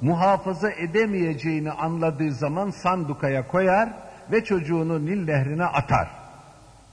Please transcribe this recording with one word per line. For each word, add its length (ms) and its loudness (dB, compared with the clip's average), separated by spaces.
muhafaza 680 2
edemeyeceğini 1000 0
anladığı 600 0
zaman 380 -2
sandukaya 800 -2
koyar 400 4
ve 120 2
çocuğunu 600 0
Nil 180 -2
Nehri'ne 400 0
atar. 460 2